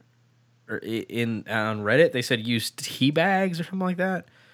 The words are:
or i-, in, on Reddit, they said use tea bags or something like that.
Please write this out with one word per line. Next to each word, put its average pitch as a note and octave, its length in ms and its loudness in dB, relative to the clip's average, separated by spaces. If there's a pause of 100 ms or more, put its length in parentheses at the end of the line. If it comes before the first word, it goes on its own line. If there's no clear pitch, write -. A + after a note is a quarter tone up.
(680)
or A2 140 -4
i-, - 40 -14 (220)
in, A2+ 400 -2
on G#2+ 360 0
Reddit, C#3+ 280 6
they B2 100 0
said A2+ 240 -2
use A#2+ 240 -2
tea - 400 0
bags F3+ 500 2
or F3 40 -6
something F#3+ 160 -8
like F3+ 180 -2
that. F#3 280 -2 (280)